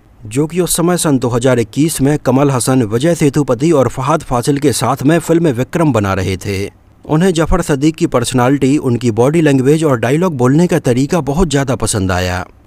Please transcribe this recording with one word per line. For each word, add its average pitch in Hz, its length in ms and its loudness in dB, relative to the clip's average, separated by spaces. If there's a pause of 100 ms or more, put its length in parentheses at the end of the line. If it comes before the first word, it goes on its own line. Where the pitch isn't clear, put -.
(240)
जो 123 220 -2
कि 165 140 -4
उस 165 160 -2
समय 175 220 2
सन 147 200 2
दो 123 100 -2
हज़ार 123 300 2
इक्कीस 139 420 -2
में 143 180 2
कमल 139 320 2
हसन, 131 340 0
विजय 123 300 0
सेतुपति 143 580 0
और 131 180 2
फहाद 143 320 -2
फासिल 139 360 -2
के 139 140 0
साथ 127 300 -4
में 156 180 2
फिल्म 170 300 0
विक्रम 131 420 -2
बना 101 220 0
रहे 95 240 -4
थे। 98 320 -6 (340)
उन्हें 175 300 2
जफर 165 280 0
सदीक 151 340 0
की 170 120 -2
पर्सनालिटी, 131 720 0
उनकी 120 340 -2
बॉडी 135 280 2
लैंग्वेज 147 440 2
और 135 140 2
डायलॉग 147 380 0
बोलने 135 300 2
का 175 140 0
तरीका 139 420 0
बहुत 143 280 -2
ज़्यादा 131 260 0
पसंद 98 360 -2
आया 90 320 -4 (220)